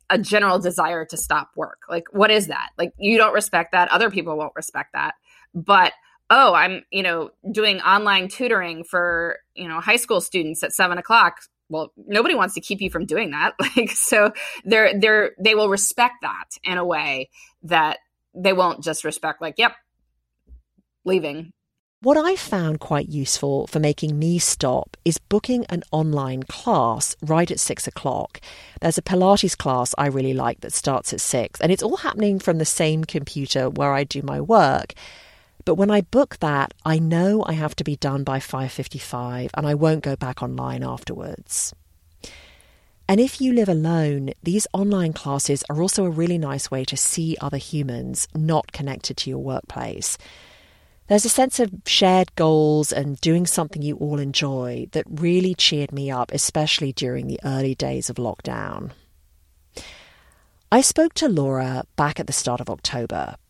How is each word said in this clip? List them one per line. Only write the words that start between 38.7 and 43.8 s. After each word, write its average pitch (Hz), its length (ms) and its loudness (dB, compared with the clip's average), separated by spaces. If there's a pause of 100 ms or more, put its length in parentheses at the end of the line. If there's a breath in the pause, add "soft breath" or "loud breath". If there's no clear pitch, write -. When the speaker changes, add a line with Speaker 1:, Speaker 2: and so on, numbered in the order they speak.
Speaker 2:
fifty-five, 123 840 -8
and 151 140 -4
I 147 80 2
won't 156 280 2
go 139 120 -4
back 127 260 -6
online 127 420 -6
afterwards. - 920 -8 (1300 loud breath)
And 196 120 4
if 262 220 0
you 254 120 2
live 220 160 4
alone, 156 640 0 (100)